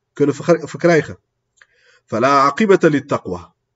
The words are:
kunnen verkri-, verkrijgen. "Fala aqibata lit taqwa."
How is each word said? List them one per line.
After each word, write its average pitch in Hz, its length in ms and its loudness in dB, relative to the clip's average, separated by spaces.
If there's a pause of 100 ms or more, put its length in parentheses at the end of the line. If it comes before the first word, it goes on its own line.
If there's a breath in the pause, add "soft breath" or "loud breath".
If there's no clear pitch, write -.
(140)
kunnen 143 220 0
verkri-, 160 320 -2
verkrijgen. 147 500 -2 (880 soft breath)
"Fala 135 400 0
aqibata 180 420 2
lit 147 200 0
taqwa." 90 460 -8 (220)